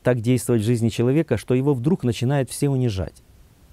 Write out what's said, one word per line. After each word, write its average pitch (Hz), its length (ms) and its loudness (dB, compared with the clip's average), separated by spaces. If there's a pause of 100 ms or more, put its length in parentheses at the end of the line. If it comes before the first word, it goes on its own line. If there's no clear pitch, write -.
так 123 180 0
действовать 120 420 0
в - 20 -2
жизни 117 240 2
человека, 127 480 0
что - 180 -2
его 135 180 2
вдруг 139 300 -2
начинают 127 460 0
все - 200 -2
унижать. 117 540 -2 (500)